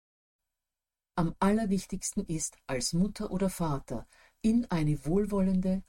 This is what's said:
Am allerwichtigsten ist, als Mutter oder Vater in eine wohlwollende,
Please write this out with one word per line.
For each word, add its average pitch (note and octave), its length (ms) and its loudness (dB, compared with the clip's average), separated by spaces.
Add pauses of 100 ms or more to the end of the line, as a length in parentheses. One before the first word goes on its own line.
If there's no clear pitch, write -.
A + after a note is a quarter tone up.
(1160)
Am E3 240 0
allerwichtigsten G3 880 0
ist, D#3+ 380 -6
als C#3 280 -4
Mutter G#3 380 0
oder F#3+ 180 0
Vater C#3+ 580 -4 (340)
in A#3 300 2
eine D3+ 340 0
wohlwollende, F#3+ 840 2